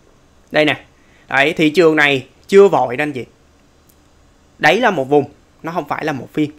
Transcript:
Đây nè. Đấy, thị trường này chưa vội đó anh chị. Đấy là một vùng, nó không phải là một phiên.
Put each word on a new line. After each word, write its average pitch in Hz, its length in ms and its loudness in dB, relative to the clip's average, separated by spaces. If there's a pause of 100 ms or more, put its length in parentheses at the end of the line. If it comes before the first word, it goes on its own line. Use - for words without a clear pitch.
(520)
Đây 151 140 0
nè. 135 200 -4 (420)
Đấy, 139 260 0
thị 165 160 0
trường 160 260 4
này 143 320 0 (200)
chưa 196 200 6
vội 127 300 -2
đó 147 60 -4
anh 151 80 -6
chị. 127 140 -10 (1300)
Đấy 170 200 2
là 220 120 0
một 135 180 -4
vùng, 143 160 2 (380)
nó 160 80 -12
không 170 160 -8
phải - 180 -8
là 156 60 -4
một 131 220 -12
phiên. 151 240 -4